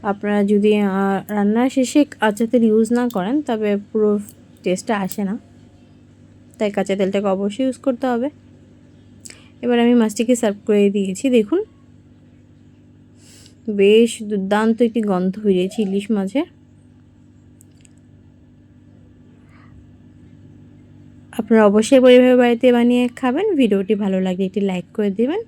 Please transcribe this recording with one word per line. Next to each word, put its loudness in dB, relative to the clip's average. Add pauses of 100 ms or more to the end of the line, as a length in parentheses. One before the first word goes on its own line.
আপনারা -2
যদি, 2
আহ, -2
রান্নার 0
শেষে 0
কাঁচা -4
তেল 0
ইউজ 2
না -2
করেন, -4
তবে -2 (160)
পুরো 0 (440)
টেস্টটা -4
আসে -6
না, -6 (1200)
তাই -2
কাঁচা -4
তেলটাকে -2
অবশ্যই -2
ইউজ -4
করতে -4
হবে। -2 (1300)
এবার 0
আমি 4
মাছটিকে 2
সার্ভ -2 (100)
করে 2
দিয়েছি। -4
দেখুন, 0 (2000)
বেশ 4 (120)
দুর্দান্ত -2
একটি 0
গন্ধ -2
বেরিয়েছে 0
ইলিশ -4
মাছের। -2 (4000)
আপনারা 2
অবশ্যই 2
একবার 8
এভাবে 6
বাড়িতে 2
বানিয়ে 2
খাবেন। -4
ভিডিওটি 0
ভালো -2
লাগলে -4
একটি -6
লাইক -4
করে -2
দেবেন। -4